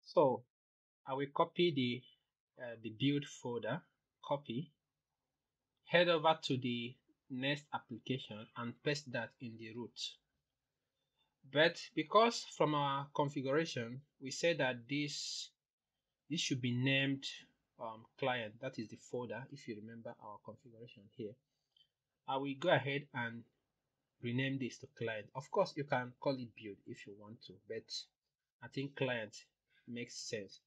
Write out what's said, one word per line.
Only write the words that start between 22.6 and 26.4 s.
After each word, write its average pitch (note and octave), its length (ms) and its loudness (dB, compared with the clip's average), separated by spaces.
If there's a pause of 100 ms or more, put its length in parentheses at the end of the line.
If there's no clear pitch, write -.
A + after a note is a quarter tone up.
ahead C#3+ 460 4
and A#2 300 -4 (800)
rename C3 360 0
this A#2+ 200 -4
to - 100 -16 (100)
client. A2 360 -4
Of C3+ 160 -8
course, F#3+ 260 2
you C#3+ 80 -4
can B2 360 -2
call C#3+ 140 2
it A#2+ 200 -8